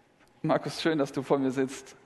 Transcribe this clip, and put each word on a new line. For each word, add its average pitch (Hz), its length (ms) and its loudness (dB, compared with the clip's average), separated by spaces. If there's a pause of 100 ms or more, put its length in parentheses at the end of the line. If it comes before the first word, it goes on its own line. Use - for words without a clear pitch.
(420)
Markus, 151 400 0
schön, 160 160 2
dass 139 160 0
du 139 100 -2
vor 143 160 2
mir 131 120 2
sitzt. 131 440 -4 (100)